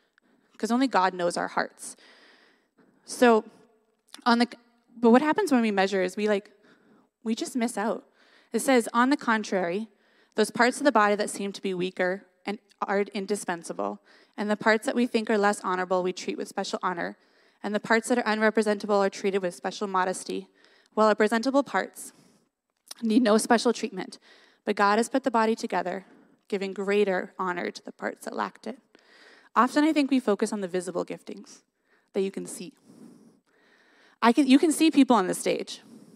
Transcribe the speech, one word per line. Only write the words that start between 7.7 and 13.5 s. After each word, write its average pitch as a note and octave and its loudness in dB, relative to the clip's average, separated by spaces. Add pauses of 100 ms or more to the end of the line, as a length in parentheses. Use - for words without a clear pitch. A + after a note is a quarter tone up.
out. G#3 -4 (460)
It A3+ 0
says, B3 2
"On A#3+ 2
the C#4+ 2
contrary, G#3 -2 (460)
those G#3+ 0
parts B3 2
of C#4+ -8
the D4 4
body G#3 4
that G3+ -4
seem G3+ -6
to - -16
be F#3+ -4
weaker F#3 -2 (200)
and G#3 -8 (240)
are G3+ 0
indispensable, G3 -6 (380)